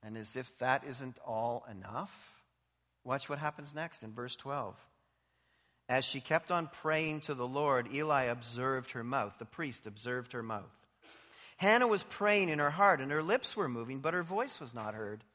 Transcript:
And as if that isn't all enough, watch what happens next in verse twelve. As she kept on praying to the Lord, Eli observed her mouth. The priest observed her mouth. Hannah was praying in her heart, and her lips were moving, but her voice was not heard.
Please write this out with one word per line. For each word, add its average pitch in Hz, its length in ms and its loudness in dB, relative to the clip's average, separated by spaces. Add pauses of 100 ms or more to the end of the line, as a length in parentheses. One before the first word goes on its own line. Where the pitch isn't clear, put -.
And 110 140 -10
as 107 180 -10
if 127 220 -8
that 131 260 2
isn't 127 360 -10
all 117 500 -4
enough, 107 420 -8 (920)
watch 131 260 -2
what 147 100 -4
happens 151 340 -6
next 160 300 -8
in 110 100 -10
verse 120 220 -8
twelve. 135 400 -6 (1120)
As 131 160 4
she 139 160 -4
kept 160 280 2
on 170 180 2
praying 156 540 0
to 147 120 -4
the 123 140 -2
Lord, 131 460 2
Eli 147 300 2
observed 123 680 -2
her 120 120 -6
mouth. 120 340 -2
The 117 80 -10
priest 143 400 -8
observed 120 460 -6
her 120 100 -6
mouth. 110 220 -6 (920)
Hannah 226 300 6
was 208 160 4
praying 202 460 4
in 151 100 2
her 147 120 4
heart, 175 300 6
and 135 100 -2
her 151 100 2
lips 202 340 0
were 196 120 0
moving, 123 320 -4
but 156 140 0
her 175 100 0
voice 202 360 -4
was 120 140 -12
not 107 200 -6
heard. 110 300 -6 (120)